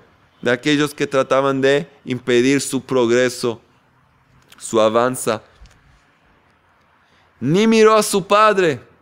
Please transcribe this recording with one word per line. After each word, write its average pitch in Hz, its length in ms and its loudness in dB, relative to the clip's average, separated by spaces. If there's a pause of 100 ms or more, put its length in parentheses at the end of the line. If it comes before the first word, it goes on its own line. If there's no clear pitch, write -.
(400)
de 120 100 -4
aquellos 143 440 -2
que 143 120 -4
trataban 135 540 -2
de 139 300 0 (140)
impedir 127 560 0
su 135 220 -8
progreso, 123 800 -2 (1000)
su - 220 -2
avanza. 117 600 -2 (2000)
Ni 170 260 0
miró 220 280 4
a 208 80 4
su 202 240 -4
padre, 190 540 2 (220)